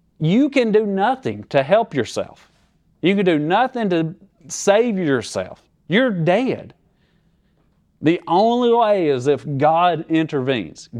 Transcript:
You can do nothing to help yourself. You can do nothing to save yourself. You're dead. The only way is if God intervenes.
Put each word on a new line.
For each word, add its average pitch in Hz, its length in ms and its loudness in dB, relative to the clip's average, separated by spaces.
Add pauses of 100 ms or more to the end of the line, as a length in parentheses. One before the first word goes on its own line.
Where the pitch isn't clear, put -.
(180)
You 214 320 2
can 247 200 0
do 214 160 2
nothing 196 580 -4
to 139 200 0
help 202 300 0
yourself. - 580 -6 (480)
You 190 160 2
can 202 80 0
do 170 160 2
nothing 220 500 -2
to 165 240 -2 (320)
save 214 500 0
yourself. 123 680 -4 (240)
You're 254 220 2
dead. 170 640 -2 (1300)
The 165 280 0
only 233 440 2
way 208 360 2
is 127 180 -2
if 131 180 0 (120)
God 165 520 2
intervenes. 135 800 -2 (120)